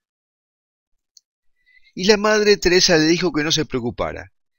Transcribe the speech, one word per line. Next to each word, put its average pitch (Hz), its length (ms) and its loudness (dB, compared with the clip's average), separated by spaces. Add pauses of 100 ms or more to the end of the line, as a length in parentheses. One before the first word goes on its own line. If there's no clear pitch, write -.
(2000)
Y 180 80 -6
la 208 120 4
Madre 208 400 2
Teresa 180 420 2
le 156 80 2
dijo 165 260 0
que 147 120 -2
no 160 80 -4
se 151 120 -2
preocupara, 95 680 -8 (260)